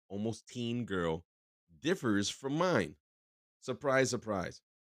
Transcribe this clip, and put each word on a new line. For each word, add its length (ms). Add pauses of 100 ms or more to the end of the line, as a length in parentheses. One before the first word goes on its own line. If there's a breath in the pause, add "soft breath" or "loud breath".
almost 400
teen 380
girl 400 (560)
differs 480
from 280
mine. 380 (640)
Surprise, 520
surprise. 500 (220)